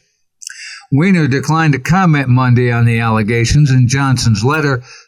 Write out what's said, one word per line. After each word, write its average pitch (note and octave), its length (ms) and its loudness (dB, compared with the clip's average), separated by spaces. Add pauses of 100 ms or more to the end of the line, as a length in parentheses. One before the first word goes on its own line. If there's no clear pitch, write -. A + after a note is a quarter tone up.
(920)
Weiner E3 360 2
declined C#3+ 460 0
to C3+ 60 -4
comment D3+ 500 0
Monday B2 420 2
on A#2 140 0
the A#2 140 0
allegations A#2 720 0
in B2+ 160 2
Johnson's B2 560 0
letter, C#3 400 -2 (240)